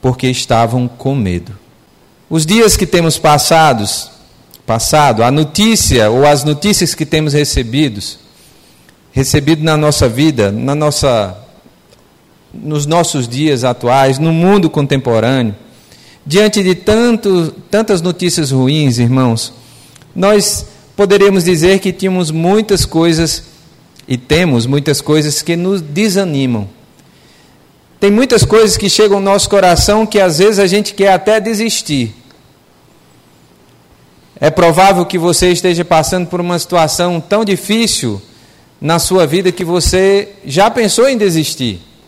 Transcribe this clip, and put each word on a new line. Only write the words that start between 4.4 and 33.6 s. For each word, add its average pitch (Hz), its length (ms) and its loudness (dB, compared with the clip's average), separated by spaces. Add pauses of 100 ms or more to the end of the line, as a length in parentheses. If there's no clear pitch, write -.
passado, 120 600 0
a 120 40 2
notícia 147 800 2
ou 127 160 2
as 147 200 4
notícias 160 500 -2
que 156 100 -6
temos 156 280 -2
recebidos, 135 840 -2 (920)
recebido 147 500 0
na 156 140 0
nossa 151 320 2
vida, 117 460 0
na 123 200 -4
nossa, 139 640 -2 (1160)
nos 147 320 -6
nossos 156 420 0
dias 131 380 -2
atuais, 131 520 0
no 160 140 0
mundo 175 380 2
contemporâneo, 123 840 0 (720)
diante 202 380 0
de 180 120 2
tanto, 214 800 0 (160)
tantas 208 320 0
notícias 170 500 -4
ruins, 135 480 0
irmãos, 123 520 0 (640)
nós 196 500 0 (300)
poderíamos 196 480 2
dizer 180 360 2
que 190 120 -4
tínhamos 180 400 -2
muitas 196 540 0
coisas, 165 580 0 (640)
e 127 80 -2
temos 139 500 0
muitas 139 360 -2
coisas 151 400 -2
que 170 160 -4
nos 185 240 -2
desanimam. 147 880 -2 (1300)
Tem 202 80 2
muitas 240 360 2
coisas 214 320 2
que 202 120 -4
chegam 202 280 2
ao 196 40 -2
nosso 196 280 0
coração 202 560 2
que 208 160 0
às 175 160 0
vezes 196 200 4
a 196 80 2
gente 202 280 -2
quer 196 180 2
até 190 260 2
desistir. 196 800 -4 (2250)